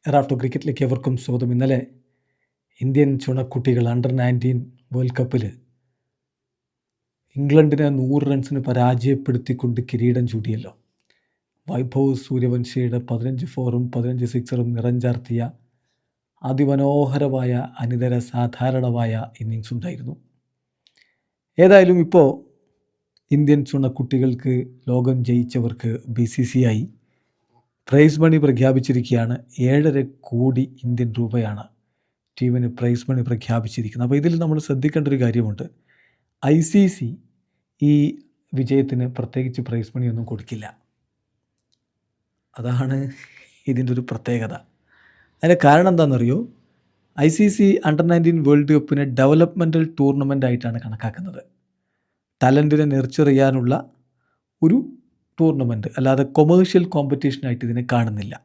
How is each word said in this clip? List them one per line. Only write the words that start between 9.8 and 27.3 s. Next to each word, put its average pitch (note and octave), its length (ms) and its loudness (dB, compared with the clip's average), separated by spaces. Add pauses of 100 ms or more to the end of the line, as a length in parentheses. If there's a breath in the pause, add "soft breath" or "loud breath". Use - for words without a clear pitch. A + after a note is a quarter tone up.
കിരീടം B2 460 -2
ചൂടിയല്ലോ. A2 440 -8 (960)
വൈഭവ് C3+ 440 -2 (120)
സൂര്യവംശിയുടെ B2 760 -2 (100)
പതിനഞ്ച് B2 340 -4
ഫോറും B2 500 -4
പതിനഞ്ച് B2 300 -2
സിക്സറും A#2+ 480 -4
നിറം A#2+ 280 -2
ചാർത്തിയ A#2+ 480 -4 (920)
അതിമനോഹരമായ, C3+ 1200 0 (120)
അനിതര B2 400 -2
സാധാരണമായ A#2+ 1040 -4 (160)
ഇന്നിങ്സ് A2 320 -8
ഉണ്ടായിരുന്നു. B2+ 420 -10 (1500)
ഏതായാലും, F#3 400 8
ഇപ്പോൾ E3 240 6 (1000)
ഇന്ത്യൻ D3 340 4
ചുണക്കുട്ടികൾക്ക്, C3 920 -2 (340)
ലോകം B2+ 360 0
ജയിച്ചവർക്ക് A#2+ 720 -2 (100)
ബി A#2 280 -2
സി B2+ 180 0
സി C3 60 2
ഐ A2+ 260 0 (1040)